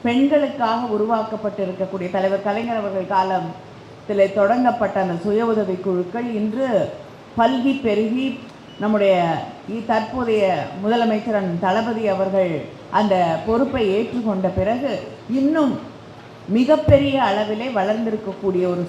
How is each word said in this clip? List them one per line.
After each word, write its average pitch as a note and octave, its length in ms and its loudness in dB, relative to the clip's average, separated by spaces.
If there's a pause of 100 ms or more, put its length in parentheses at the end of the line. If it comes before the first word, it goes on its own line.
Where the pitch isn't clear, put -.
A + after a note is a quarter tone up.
பெண்களுக்காக B3 840 2
உருவாக்கப்பட்டிருக்கக்கூடிய G#3 1200 -2
தலைவர் G3 320 0
கலைஞர் A3+ 340 -2
அவர்கள் F#3+ 300 -4
காலத்திலே F#3+ 1300 -2
தொடங்கப்பட்ட A3+ 680 2
அந்த F3+ 220 0
சுய G#3 240 0
உதவி G#3+ 280 0
குழுக்கள் F#3+ 600 -2
இன்று G#3+ 560 0 (480)
பல்கி C4 420 2
பெருகி, A3+ 580 0 (420)
நம்முடைய G3 540 4 (380)
இ-, A3 140 -6
தற்போதைய A3 800 0 (200)
முதலமைச்சர் A3 500 2
அண்ணன் F#3 260 0
தளபதி A3 480 0
அவர்கள் F#3+ 560 0 (260)
அந்த F#3 460 2 (100)
பொறுப்பை A#3+ 420 0
ஏற்றுக்கொண்ட G#3 680 -2
பிறகு, G#3+ 440 -2 (300)
இன்னும் C4+ 480 2 (720)
மிகப்பெரிய C#4 760 4
அளவிலே G#3+ 560 0
வளர்ந்திருக்கக்கூடிய G3 880 0
ஒரு F3 220 -2